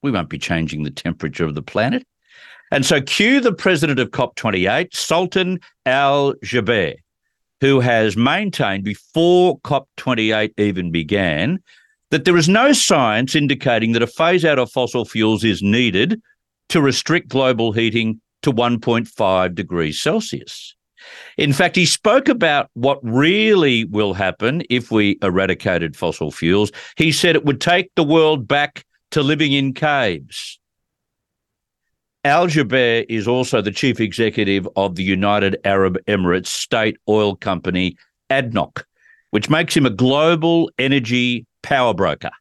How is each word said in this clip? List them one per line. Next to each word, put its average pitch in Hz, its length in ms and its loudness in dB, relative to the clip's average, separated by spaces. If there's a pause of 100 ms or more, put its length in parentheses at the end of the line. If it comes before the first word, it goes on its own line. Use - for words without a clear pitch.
We 143 80 -2
won't 90 200 -2
be 76 100 -10
changing 78 420 -4
the 73 80 -4
temperature 82 560 -6
of 76 80 -4
the 73 80 -8
planet. 127 460 -4 (640)
And 139 120 0
so 147 180 2
cue 233 380 2
the 240 140 0
president 156 460 0
of 123 120 -2
cop - 240 -4
twenty-eight, 107 600 -2
Sultan 180 640 -2 (260)
Al 139 480 2 (100)
Jaber, 104 520 -2 (680)
who 135 200 4
has 110 360 2
maintained 131 680 -2
before 170 760 2
cop 139 280 -2 (100)
twenty-eight 110 600 -2
even 92 320 -2
began 85 720 -2 (500)
that - 160 -2
there 175 120 4
is 160 120 2
no 240 240 4
science 127 600 0
indicating 127 560 0
that 113 100 2
a 117 60 0
phase 165 360 0
out 151 140 2
of 123 140 -2
fossil 123 340 -2
fuels 110 380 0
is 98 180 0
needed 113 580 0 (500)
to 170 120 0
restrict 147 460 0
global 127 460 0
heating 113 460 -2 (220)
to - 80 0
one 120 300 0
point 117 280 0
five 92 460 0
degrees 85 480 -4
Celsius. - 720 -6 (680)
In 147 160 0
fact, 170 220 0
he 180 100 4
spoke 247 420 2
about 170 460 0
what 131 300 -2
really 147 840 2
will 104 300 -2
happen 104 560 -2
if 123 180 -2
we 104 320 2
eradicated 90 720 -2
fossil 80 360 -6
fuels. 98 400 0 (260)
He 160 140 4
said 160 240 2
it 147 100 2
would 143 160 0
take 185 320 0
the 175 100 2
world 156 440 4
back 143 360 -2 (280)
to 156 100 0
living 147 300 0
in 135 240 0
caves. 117 840 -4 (1600)
Al 160 240 2
Jaber 123 600 2
is 110 200 -4
also 123 340 0
the 101 100 -2
chief 123 280 -2
executive 101 680 0 (100)
of 95 180 0
the 95 80 -6
United 98 600 0
Arab 95 440 0
Emirates 92 400 0
state - 500 -4 (100)
oil 104 280 2
company, 90 600 -4 (360)
adnoc, 117 520 -4 (460)
which 104 180 -2
makes 156 300 0
him 160 80 2
a 120 60 2
global 156 880 2
energy 123 680 -2 (160)
power 123 320 0
broker. 85 480 -2